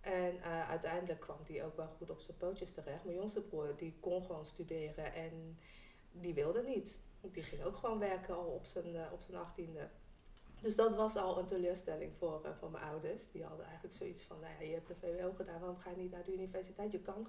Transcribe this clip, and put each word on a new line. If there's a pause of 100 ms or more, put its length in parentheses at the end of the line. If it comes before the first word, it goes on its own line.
En,
eh,
uiteindelijk
kwam
die
ook
wel
goed
op
zijn
pootjes
terecht.
Mijn
jongste
broer,
die
kon
gewoon
studeren
en (540)
die
wilde
niet. (220)
Die
ging
ook
gewoon
werken
al
op
zijn,
eh,
op
zijn
achttiende. (720)
Dus
dat
was
al
een
teleurstelling
voor,
eh,
voor
mijn
ouders.
Die
hadden
eigenlijk
zoiets
van,
"Nou
ja,
je
hebt
de
V
W
O
gedaan,
waarom
ga
je
niet
naar
de
universiteit?
Je
kan